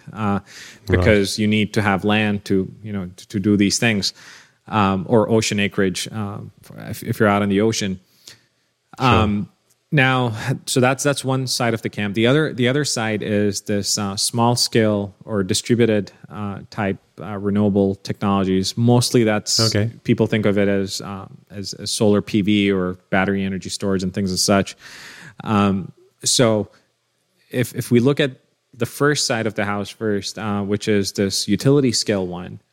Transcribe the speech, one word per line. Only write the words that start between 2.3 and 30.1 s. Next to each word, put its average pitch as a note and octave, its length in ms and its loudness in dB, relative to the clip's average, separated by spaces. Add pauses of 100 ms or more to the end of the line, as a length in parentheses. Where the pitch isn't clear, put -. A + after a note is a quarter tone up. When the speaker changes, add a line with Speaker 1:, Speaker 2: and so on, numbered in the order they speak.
Speaker 1:
to, F#2+ 260 -2 (120)
you G#2+ 100 -10
know, F#2 240 -8
to, - 120 -20
to G#2+ 120 -4
do G#2 160 4
these G2 220 4
things, A2 340 0 (560)
um, G2 400 0
or A2+ 220 4
ocean A2 280 0
acreage, G2 540 -2
um, G#2 380 -10 (280)
if, - 240 -12
if - 160 -6
you're A2 100 4
out G2+ 140 4
in G#2 60 0
the G2 140 2
ocean. G#2 360 -2 (1000)
Speaker 2:
Sure. C3+ 80 2
Speaker 1:
Um, G#2+ 400 2 (440)
now, C3 400 2 (340)
so - 140 0
that's, B2+ 240 2
that's C#3+ 200 0
one C3 220 -2
side A#2+ 260 -2
of A2 100 -4
the A2+ 60 -6
camp. G#2 280 -6
The A2+ 100 2
other, D3 260 2
the A#2+ 160 0
other C#3 160 0
side A2 380 -4
is G#2 400 0
this, G2+ 360 -4
uh, G2+ 180 -4
small A#2 400 0
scale G#2 580 0 (100)
or G2+ 200 -2
distributed, G#2+ 680 0 (180)
uh, G2+ 320 -10 (100)
type, G2 280 -4 (220)
uh, G2+ 180 -10
renewable G2+ 560 2
technologies. G2 840 -2
Mostly A#2+ 480 4
that's, G#2+ 360 0
Speaker 2:
Okay. G#2+ 300 0 (120)
Speaker 1:
people A2+ 240 2
think G#2+ 180 0
of G#2 140 2
it G2+ 100 2
as, G2 340 -2
um, G2 360 -14 (120)
as, G2+ 240 -12
as - 180 -10
solar G#2 280 4
P G#2+ 220 0
V G2+ 300 2
or F#2 220 -2 (160)
battery G2 340 0
energy F#2+ 260 -6
storage F#2+ 320 -2
and F#2 100 -4
things G2 200 -2
as F2+ 100 -2
such. G2 340 2 (680)
Um, G2 480 0 (320)
so A2 440 2 (840)
if, - 240 -4
if - 160 -8
we A#2+ 100 6
look C#3 200 2
at C#3 120 0 (420)
the A#2 120 -4
first C#3+ 400 -2
side A2+ 200 -2
of G#2 80 -4
the G#2 100 -4
house G2+ 240 -4
first, G#2 500 -4